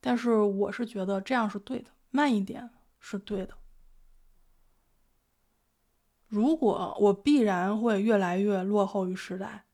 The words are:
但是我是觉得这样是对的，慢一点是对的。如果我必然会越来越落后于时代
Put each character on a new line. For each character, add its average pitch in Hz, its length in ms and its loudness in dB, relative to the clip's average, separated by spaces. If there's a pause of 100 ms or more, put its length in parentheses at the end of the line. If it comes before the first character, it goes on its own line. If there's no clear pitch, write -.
但 247 120 0
是 240 180 2
我 202 340 2
是 240 140 -6
觉 196 220 -6
得 196 120 -2
这 196 160 -4
样 220 140 0
是 247 100 -8
对 - 220 -8
的， - 100 -20 (200)
慢 277 260 2
一 196 80 0
点 240 240 -10 (320)
是 - 180 -10
对 196 280 -6
的。 - 100 -18 (2750)
如 233 260 2
果 208 460 0
我 202 140 6
必 294 240 2
然 202 420 2
会 214 220 2
越 220 160 4
来 180 180 0
越 196 260 0
落 202 240 2
后 190 220 -2
于 185 80 -6
时 - 220 -10
代 202 360 -12